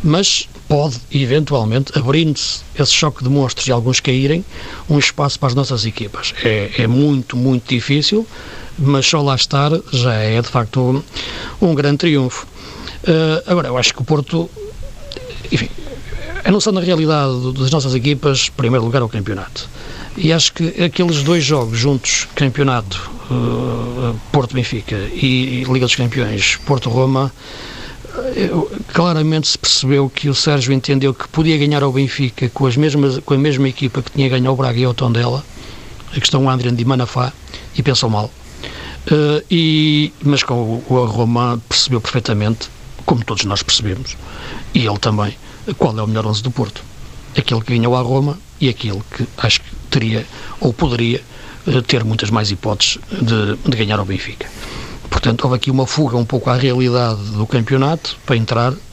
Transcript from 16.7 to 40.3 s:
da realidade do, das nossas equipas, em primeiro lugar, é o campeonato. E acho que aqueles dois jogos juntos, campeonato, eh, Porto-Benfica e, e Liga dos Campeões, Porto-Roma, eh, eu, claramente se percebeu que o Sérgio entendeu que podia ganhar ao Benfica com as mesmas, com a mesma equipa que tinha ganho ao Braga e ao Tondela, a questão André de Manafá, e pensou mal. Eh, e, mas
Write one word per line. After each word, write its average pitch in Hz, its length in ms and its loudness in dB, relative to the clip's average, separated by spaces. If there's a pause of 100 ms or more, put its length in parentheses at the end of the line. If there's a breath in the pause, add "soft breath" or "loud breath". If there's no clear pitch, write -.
da 185 100 2
realidade 156 500 2
do, 127 220 -2
das 131 180 2
nossas 135 240 2
equipas, 135 540 2
em - 60 -14
primeiro 120 300 2
lugar, 123 160 2
é 120 40 2
o 110 40 -2
campeonato. 98 600 -6 (480 loud breath)
E 160 160 2
acho 165 200 2
que 170 300 0
aqueles 170 380 2
dois 156 240 2
jogos 123 320 0
juntos, 131 580 0
campeonato, 123 760 0 (200)
eh, 120 840 -2 (180)
Porto-Benfica 120 640 0 (180)
e, 127 480 0
e - 20 -4
Liga 127 220 2
dos 120 100 2
Campeões, 113 680 0
Porto-Roma, 131 680 2 (840 loud breath)
eh, 254 340 -2
eu, - 220 0 (220)
claramente 156 540 2
se - 120 0
percebeu 139 500 2
que - 180 -4
o 139 60 2
Sérgio 135 400 2
entendeu 135 400 2
que - 140 -8
podia 160 300 2
ganhar 147 260 4
ao 139 80 2
Benfica 131 580 0
com - 160 0
as 120 100 2
mesmas, 143 440 4
com - 160 0
a - 20 4
mesma 135 320 4
equipa 127 320 -2
que - 100 -6
tinha 135 160 2
ganho 127 220 2
ao 135 60 2
Braga 123 240 0
e 127 60 4
ao 123 80 2
Tondela, 120 520 0 (640 loud breath)
a - 80 -2
questão 135 300 2
André 123 220 0
de 120 120 0
Manafá, 123 480 0 (440 loud breath)
e 123 80 0
pensou 127 260 2
mal. 107 220 0 (800 loud breath)
Eh, 151 400 4
e, 156 600 4 (100)
mas 143 180 4